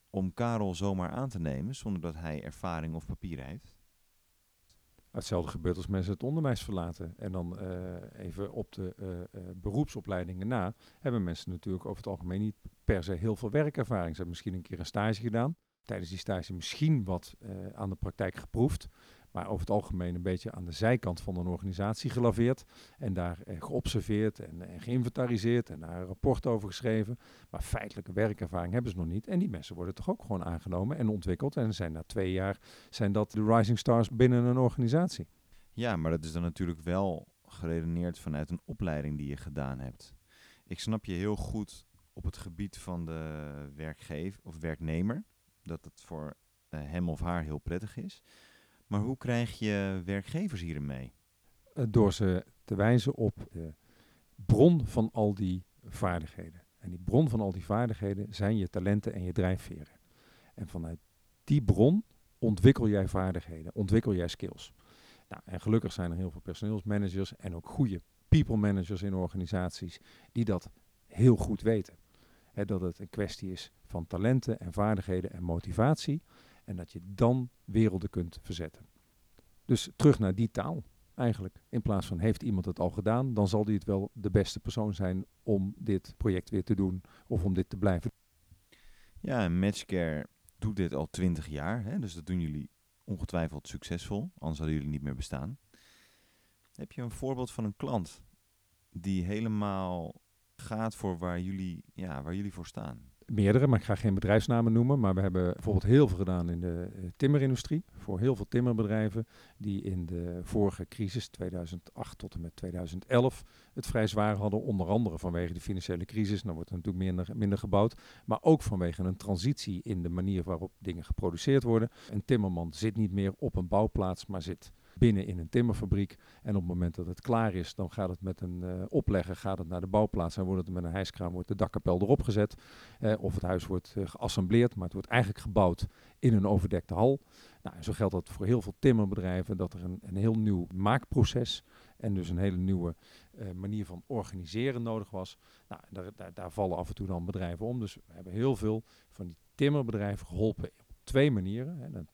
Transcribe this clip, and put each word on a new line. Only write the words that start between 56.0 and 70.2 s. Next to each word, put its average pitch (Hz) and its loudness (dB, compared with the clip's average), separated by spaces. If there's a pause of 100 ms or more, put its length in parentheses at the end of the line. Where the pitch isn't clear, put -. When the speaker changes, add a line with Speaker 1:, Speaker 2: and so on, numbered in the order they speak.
Speaker 2:
En 92 -14
die 87 -10
bron 120 4
van 110 0
al 98 0
die 92 -8
vaardigheden 104 -2
zijn 104 2
je 92 0
talenten 101 0
en 92 -6
je 90 -2
drijfveren. - -2 (560)
En 101 -8
vanuit 82 -8 (440)
die 147 4
bron 113 6 (360)
ontwikkel 117 8
jij 101 4
vaardigheden, 87 -2
ontwikkel 104 4
jij 87 0
skills. - -10 (560)
Nou, - -14
en 92 -8
gelukkig 107 2
zijn 87 -4
er 85 -4
heel 90 -4
veel 78 -12
personeelsmanagers 98 -4
en 90 -8
ook 82 -10
goede 101 -2 (260)
people 135 6
managers 98 2
in 101 -4
organisaties 90 -4 (320)